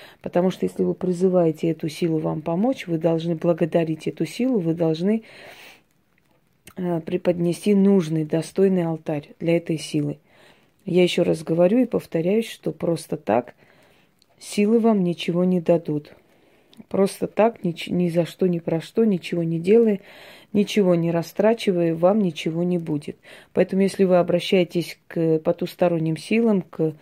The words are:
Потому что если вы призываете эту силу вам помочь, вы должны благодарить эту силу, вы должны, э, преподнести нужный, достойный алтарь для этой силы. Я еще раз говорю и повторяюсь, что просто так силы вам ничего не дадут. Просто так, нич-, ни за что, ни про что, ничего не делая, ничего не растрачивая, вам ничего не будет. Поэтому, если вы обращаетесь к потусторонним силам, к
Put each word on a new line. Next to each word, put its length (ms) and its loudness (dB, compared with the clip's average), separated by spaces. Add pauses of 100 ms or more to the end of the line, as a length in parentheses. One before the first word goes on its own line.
(220)
Потому 300 0
что 140 -6
если 180 -4
вы 100 0
призываете 760 0
эту 200 -4
силу 300 -2
вам 220 -4
помочь, 460 -2
вы 100 -2
должны 380 -2
благодарить 720 -2
эту 180 -4
силу, 340 -2
вы 140 -2
должны, 500 0 (1500)
э, 260 -4
преподнести 720 -2
нужный, 520 4
достойный 580 0
алтарь 460 -6 (100)
для 180 2
этой 200 -2
силы. 420 -4 (640)
Я 180 4
еще 200 2
раз 200 0
говорю 360 2
и 60 4
повторяюсь, 640 -2
что 220 -6
просто 460 -4
так 380 -2 (840)
силы 400 0
вам 240 2
ничего 400 -2
не 160 2
дадут. 540 -2 (760)
Просто 400 -2
так, 360 0
нич-, 260 -6
ни 200 0
за 160 0
что, 220 -4
ни 120 0
про 200 -4
что, 240 -2
ничего 400 0
не 160 -2
делая, 400 4 (540)
ничего 420 2
не 160 0
растрачивая, 840 0
вам 280 2
ничего 420 -2
не 140 0
будет. 400 -6 (340)
Поэтому, 300 0
если 240 2
вы 120 4
обращаетесь 800 0 (100)
к 320 0
потусторонним 760 0
силам, 460 0
к 400 -4